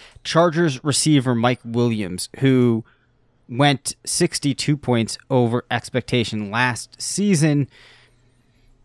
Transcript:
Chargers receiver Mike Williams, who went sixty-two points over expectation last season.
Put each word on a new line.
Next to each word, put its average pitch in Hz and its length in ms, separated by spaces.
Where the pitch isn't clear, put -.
Chargers 160 580
receiver 135 540
Mike 120 280
Williams, 113 640
who 123 440
went 139 460
sixty-two - 720
points 117 400
over 123 400
expectation 110 800
last 120 500
season. 160 680